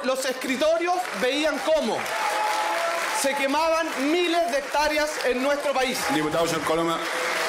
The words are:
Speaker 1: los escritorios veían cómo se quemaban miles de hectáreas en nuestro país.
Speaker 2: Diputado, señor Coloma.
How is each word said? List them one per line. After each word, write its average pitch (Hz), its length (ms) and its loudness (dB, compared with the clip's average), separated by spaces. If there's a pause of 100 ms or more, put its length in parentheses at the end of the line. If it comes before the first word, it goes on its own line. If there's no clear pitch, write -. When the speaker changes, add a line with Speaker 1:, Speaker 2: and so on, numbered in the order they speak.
Speaker 1:
los 262 200 0
escritorios 302 680 0 (260)
veían 285 380 0
cómo 262 400 2 (1200)
se 269 140 0
quemaban 311 520 2 (240)
miles 339 400 2
de 277 80 0
hectáreas 302 500 0 (160)
en 254 160 0
nuestro 285 320 0
país. 254 240 0 (160)
Speaker 2:
Diputado, 156 340 2
señor 156 160 -2
Coloma. 165 360 0 (500)